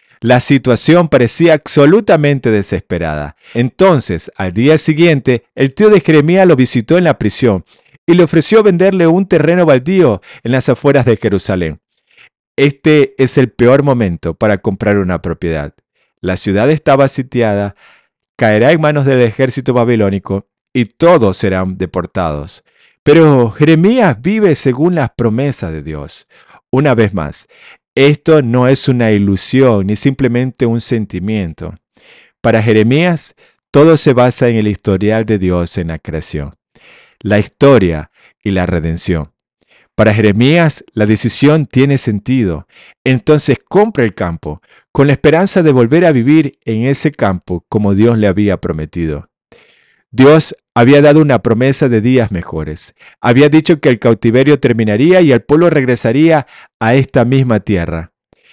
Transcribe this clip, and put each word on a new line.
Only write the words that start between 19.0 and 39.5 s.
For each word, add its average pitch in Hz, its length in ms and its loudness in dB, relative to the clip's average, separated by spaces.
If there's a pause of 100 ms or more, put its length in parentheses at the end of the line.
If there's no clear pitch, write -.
del 135 160 2
ejército 123 500 -2
babilónico 104 760 -2 (260)
y 123 120 -2
todos 127 520 0
serán 92 400 -4
deportados. 85 840 -8 (400)
Pero 143 480 4
Jeremías 165 680 2
vive 185 360 0
según 143 400 -2
las 135 160 -4
promesas 117 600 -4
de 78 120 -12
Dios. 73 440 -14 (440)
Una 135 240 0
vez 104 180 0
más, 76 360 -8 (440)
esto 147 480 2
no 123 260 0
es 135 200 0
una 120 240 0
ilusión 104 720 0
ni 104 100 -4
simplemente 127 720 -2
un 117 160 -2
sentimiento. 92 960 -6 (640)
Para 113 220 0
Jeremías, 127 720 0 (340)
todo 160 260 4
se 143 180 0
basa 123 360 0
en 113 60 -2
el 107 120 0
historial 104 580 -2
de 107 120 -2
Dios 90 400 -2
en 85 120 -6
la 80 100 -10
creación, 76 560 -10 (640)
la 104 180 0
historia 95 720 0 (340)
y 104 80 -4
la 92 140 -2
redención. 82 640 -4 (640)